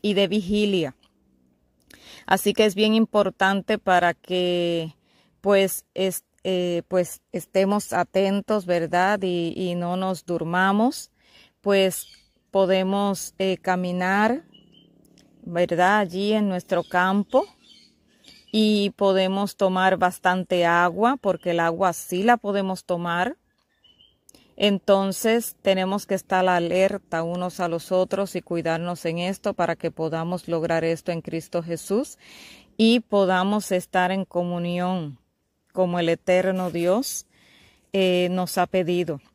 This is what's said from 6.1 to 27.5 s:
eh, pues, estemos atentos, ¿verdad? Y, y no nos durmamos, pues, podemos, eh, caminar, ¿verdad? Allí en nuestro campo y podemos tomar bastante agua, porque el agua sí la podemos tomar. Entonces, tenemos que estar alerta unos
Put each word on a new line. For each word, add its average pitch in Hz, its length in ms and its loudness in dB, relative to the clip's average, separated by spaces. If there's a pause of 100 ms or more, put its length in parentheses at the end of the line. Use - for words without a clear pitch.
eh, 180 460 -2
pues, 180 320 -2 (100)
estemos 196 640 -2
atentos, 196 720 0
¿verdad? 180 560 0
Y, 175 340 -2
y 180 200 -4
no 175 200 -4
nos 190 300 -4
durmamos, 185 840 0 (480)
pues, 196 480 0 (420)
podemos, 190 880 0
eh, 190 200 0
caminar, 185 840 0 (1000)
¿verdad? 175 560 2
Allí 202 340 -2
en 214 160 0
nuestro 180 340 -2
campo 190 640 0 (1040)
y 214 400 2
podemos 190 640 0
tomar 185 420 2
bastante 180 680 0
agua, 175 540 2
porque 180 300 -2
el 170 100 0
agua 170 320 0
sí 180 320 -6
la 240 120 6
podemos 196 480 -4
tomar. 175 520 -2 (1200)
Entonces, 196 1000 2
tenemos 190 460 0
que 196 80 -2
estar 185 340 0
alerta 180 760 0
unos 180 380 -6